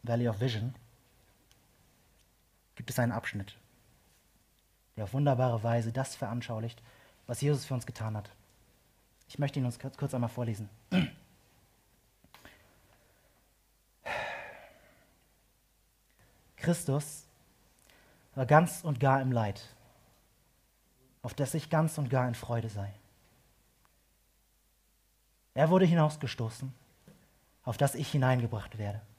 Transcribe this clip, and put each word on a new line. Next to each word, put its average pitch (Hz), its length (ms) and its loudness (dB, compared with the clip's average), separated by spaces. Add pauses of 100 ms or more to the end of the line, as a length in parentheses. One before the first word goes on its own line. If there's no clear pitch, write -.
Valley 117 260 0
of 107 120 -4
Vision 120 340 -2 (2000)
gibt - 160 -12
es - 80 -2
einen 120 140 2
Abschnitt, 101 440 -6 (1400)
der 110 80 -6
auf 98 100 -8
wunderbare 127 480 2
Weise 117 300 0
das 131 240 -6
veranschaulicht, 117 680 -8 (440)
was 123 140 -6
Jesus 143 240 0
für 131 100 -4
uns 120 120 -4
getan 110 300 -6
hat. 104 120 -10 (1000)
Ich - 100 -12
möchte 143 220 -2
ihn 131 40 0
uns 120 140 -4
kurz, - 180 -10
kurz - 160 -4
einmal 120 160 0
vorlesen. 113 400 -6 (220)
<clears throat> 180 180 4 (4000)
Christus 151 720 -2 (1040)
war 131 120 0
ganz 156 360 6
und 147 160 -2
gar 135 220 4
im 131 100 0
Leid, 110 320 0 (1600)
auf 117 120 -8
dass 139 200 -2
ich 160 160 -4
ganz 160 280 2
und 135 120 -2
gar 127 160 4
in 120 80 -2
Freude 117 340 -4
sei. 101 240 -8 (2500)
Er 156 160 6
wurde 185 140 8
hinausgestoßen, 147 880 2 (920)
auf 123 140 -4
dass 139 180 2
ich - 160 -6
hineingebracht 123 680 2
werde. 104 220 -4 (180)